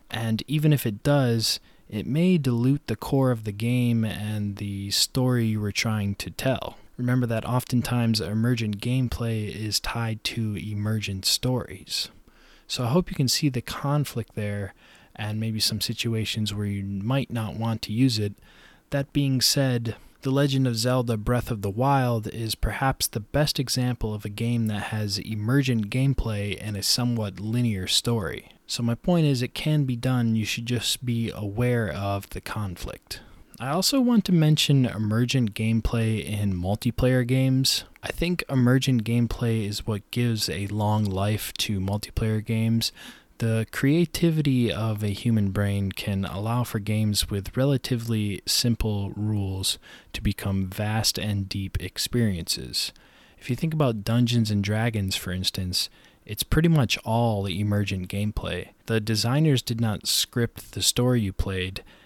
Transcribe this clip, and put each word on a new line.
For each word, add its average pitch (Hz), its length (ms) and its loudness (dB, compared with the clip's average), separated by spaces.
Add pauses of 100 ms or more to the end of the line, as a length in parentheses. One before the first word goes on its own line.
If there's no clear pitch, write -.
(120)
And 113 360 -2
even 151 260 4
if 139 120 2
it 107 180 -4
does, 123 560 2 (300)
it 104 160 -6
may 175 320 4
dilute 131 500 2
the - 80 -2
core 135 360 2
of 113 120 -4
the 107 80 -4
game 117 520 2
and 104 540 -4
the 101 340 -6
story 127 540 2
you 107 140 0
were 104 120 -2
trying 101 440 -2
to - 140 -10
tell. - 480 -4 (200)
Remember 123 280 2
that 113 200 -2
oftentimes 117 760 0
emergent 110 580 0
gameplay 117 760 -2
is 107 260 -4
tied 113 460 -4
to 110 320 -2
emergent 104 680 -4
stories. - 840 -2 (580)
So - 160 -4
I 120 40 0
hope 170 220 2
you 180 60 -6
can 135 120 2
see 147 220 2
the 127 120 0
conflict - 760 -2
there 101 380 -4 (420)
and 107 240 -4
maybe 110 200 -2
some 107 220 0
situations 110 720 -2
where 104 120 -4
you 101 200 -2
might 104 460 -2
not 110 240 -4
want 113 280 -2
to 110 100 -6
use 120 260 4
it. 104 140 -2 (580)
That 139 200 -2
being 135 300 2
said, 123 540 0 (260)
The 135 100 -2
Legend 135 360 4
of 117 100 0
Zelda 120 400 0
Breath 117 340 0
of 107 100 -4
the 101 80 -2
Wild 120 580 2
is 113 280 -4
perhaps - 520 0
the - 120 -6
best 147 400 0
example 123 540 -2
of 107 120 -8
a 107 40 -8
game 113 380 0
that 104 160 -2
has 107 360 -2
emergent 113 720 2
gameplay 113 720 0
and 104 180 -6
a 95 60 -4
somewhat 110 580 0
linear 110 460 0
story. 87 640 -2 (180)
So - 160 -6
my 117 120 0
point 170 300 2
is, 135 160 2
it 127 120 -4
can 151 300 0
be 127 140 -2
done, 120 380 2
you 110 100 2
should 117 200 -4
just 120 400 -2
be 117 300 0
aware 110 560 0
of 98 380 -4
the - 120 -10
conflict. - 800 -8 (380)
I 123 120 -6
also 185 320 2
want 240 240 4
to 185 80 2
mention 151 520 6
emergent 110 680 2
gameplay 110 720 0
in 104 280 -2
multiplayer 117 720 2
games. 131 600 2 (180)
I - 80 -4
think 175 380 -2
emergent 127 560 4
gameplay 117 600 0
is 104 220 -6
what 104 240 -4
gives 113 380 0
a 92 180 -4
long 107 380 2
life 101 540 0
to 101 200 -2
multiplayer 104 640 -2
games. 113 480 2 (460)
The 113 340 0
creativity 143 1000 2
of 107 320 -2
a 107 60 0
human 101 420 2
brain 101 400 0
can 98 340 -2
allow 110 380 -2
for 117 160 -4
games 107 500 0
with 98 260 -4
relatively 117 920 0
simple 107 640 0
rules 101 640 -2 (360)
to - 80 -8
become 98 460 -2
vast 107 500 -2
and 98 300 -2
deep 98 340 -6
experiences. 90 1080 -4 (460)
If - 120 -10
you 123 60 -2
think 160 180 -2
about 123 300 0
Dungeons 117 480 2
and 101 120 2
Dragons, 107 520 0
for - 160 -6
instance, 92 580 -4 (360)
it's - 180 -8
pretty 160 260 4
much 151 360 4
all 117 420 0
emergent 101 640 -2
gameplay. 98 600 -4 (180)
The 113 120 0
designers 120 600 2
did 113 180 -6
not 110 280 -2
script - 640 -2
the 98 100 -8
story 123 400 2
you 98 100 0
played, 95 520 -4 (220)